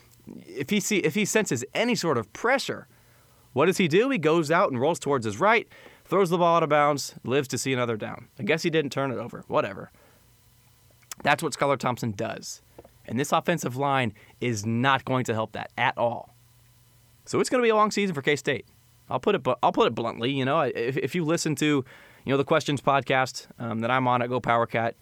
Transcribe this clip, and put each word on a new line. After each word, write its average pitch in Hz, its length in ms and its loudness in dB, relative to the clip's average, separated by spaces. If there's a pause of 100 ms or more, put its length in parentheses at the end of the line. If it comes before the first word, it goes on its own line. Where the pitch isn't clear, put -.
(480)
if 107 240 -8
he 208 80 2
see, 208 180 0
if 160 160 0
he 208 100 0
senses 160 400 0 (120)
any 226 180 0
sort 160 240 0
of - 160 -6
pressure, 220 540 -2 (640)
what 139 140 4
does 185 100 2
he 196 100 4
do? 202 220 4
He 262 80 0
goes 156 320 2
out 175 220 2
and 120 100 -4
rolls 156 160 2
towards 139 280 -2
his 104 140 -4
right, 214 280 2 (360)
throws 185 280 0
the 185 60 2
ball 170 200 4
out 165 60 2
of 151 60 0
bounds, 147 440 2 (100)
lives 131 260 0
to 127 100 -4
see 135 120 -2
another 120 240 0
down. 110 320 -10 (120)
I - 40 -8
guess 156 200 0
he 170 80 -2
didn't 147 200 0
turn 135 200 -2
it 107 80 -6
over. - 280 -10
Whatever. 107 440 -4 (1300)
That's 147 220 2
what 143 100 -4
Skylar 139 240 0
Thompson 123 340 -4
does. 110 520 -8 (420)
And 117 140 -4
this 147 120 -2
offensive 156 460 0
line 135 360 0 (260)
is 113 260 -2
not 127 400 2
going 127 200 0
to 113 100 0
help 110 160 -2
that - 260 -10
at 123 180 0
all. - 380 -4 (920)
So 127 140 0
it's 226 120 0
gonna 254 100 2
be 233 80 4
a 220 60 4
long 208 160 4
season 196 240 0
for - 80 -4
K-State. 143 420 -2 (460)
I'll 127 80 0
put 208 160 2
it 147 80 -4
bu-, 127 180 2
I'll 180 120 4
put 233 140 4
it 139 80 -2
bluntly. 117 360 -4
You 135 140 -2
know, 151 160 2
if, 127 360 -2
if - 160 -2
you 170 120 -2
listen 160 300 0
to, 151 100 0
you 147 200 2 (400)
know, 135 120 2
the 139 80 0
Questions 147 360 0
podcast, 131 640 0 (120)
um, 113 200 -6
that 117 120 0
I'm 131 160 2
on 123 140 2
at 123 80 -4
Go 127 100 -2
Power 117 260 2
Cat, 117 360 -2